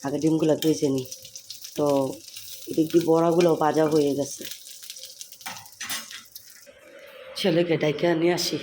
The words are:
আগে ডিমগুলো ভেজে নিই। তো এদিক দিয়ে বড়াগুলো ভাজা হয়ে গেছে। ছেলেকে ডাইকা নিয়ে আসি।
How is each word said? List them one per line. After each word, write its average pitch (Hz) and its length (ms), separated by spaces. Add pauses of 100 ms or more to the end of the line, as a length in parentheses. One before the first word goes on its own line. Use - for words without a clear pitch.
আগে 139 140
ডিমগুলো 156 380
ভেজে 156 320
নিই। 131 180 (680)
তো 139 360 (540)
এদিক 156 260
দিয়ে 170 140
বড়াগুলো 165 480
ভাজা 156 320
হয়ে 147 280
গেছে। 139 300 (3000)
ছেলেকে 170 400
ডাইকা 151 380
নিয়ে 170 200
আসি। - 280